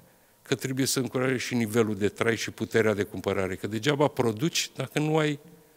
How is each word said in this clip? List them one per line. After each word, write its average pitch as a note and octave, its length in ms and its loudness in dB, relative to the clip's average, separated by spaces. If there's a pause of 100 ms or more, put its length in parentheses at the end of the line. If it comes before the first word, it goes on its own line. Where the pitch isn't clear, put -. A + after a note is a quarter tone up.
(420)
că - 140 -2
trebuie C3 300 -2
să C3 140 0
încurajezi B2+ 440 -2
și - 120 -4
nivelul A2 400 2
de G2 140 2
trai A2+ 260 0
și - 160 -6
puterea A2 420 2
de G2 100 2
cumpărare, F#2+ 520 -2
că G#2 120 -6
degeaba C3+ 400 2
produci A#2 680 -2
dacă C3+ 240 -6
nu D#3 180 0
ai D3+ 220 0 (380)